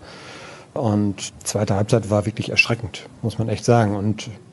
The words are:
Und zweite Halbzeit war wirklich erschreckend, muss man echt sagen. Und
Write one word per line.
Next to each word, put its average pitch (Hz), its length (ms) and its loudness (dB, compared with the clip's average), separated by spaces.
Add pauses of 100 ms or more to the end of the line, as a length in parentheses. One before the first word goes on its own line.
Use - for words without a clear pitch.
(720)
Und 104 600 0 (100)
zweite 104 300 0
Halbzeit 104 380 2
war 104 160 4
wirklich - 220 -4
erschreckend, - 580 0 (160)
muss 113 160 -2
man 113 100 0
echt 107 160 -4
sagen. 113 300 4
Und 101 340 -2 (240)